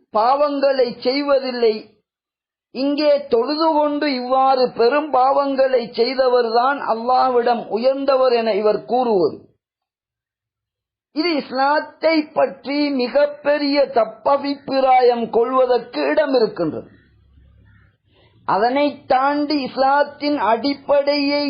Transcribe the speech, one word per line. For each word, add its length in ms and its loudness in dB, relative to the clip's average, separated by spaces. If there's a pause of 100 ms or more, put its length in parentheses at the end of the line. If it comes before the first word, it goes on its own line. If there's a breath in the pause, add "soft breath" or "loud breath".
(140)
பாவங்களை 760 2 (100)
செய்வதில்லை. 760 0 (1000)
இங்கே 380 0 (140)
தொழுது 440 0
கொண்டு 420 0
இவ்வாறு 600 0
பெரும் 380 0
பாவங்களை 720 2 (100)
செய்தவர்தான் 920 0
அல்லாஹ்விடம் 840 0
உயர்ந்தவர் 640 0
என 200 0
இவர் 300 0
கூறுவது, 520 0 (1800)
இது 180 -2
இஸ்லாத்தை 840 -2 (140)
பற்றி 480 -2 (160)
மிகப்பெரிய 1000 0
தப்பபிப்பிராயம் 1400 0
கொள்வதற்கு 760 0
இடம் 280 0
இருக்கின்றது. 540 -2 (1600 soft breath)
அதனை 380 0 (200)
தாண்டி 540 0
இஸ்லாத்தின் 840 -2
அடிப்படையை 1040 0